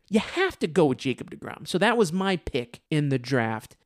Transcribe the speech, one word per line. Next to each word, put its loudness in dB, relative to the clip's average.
You 2
have -2
to -2
go 4
with 2
Jacob -4
deGrom. -14
So -2
that 4
was 4
my 0
pick -6
in 2
the 0
draft. -2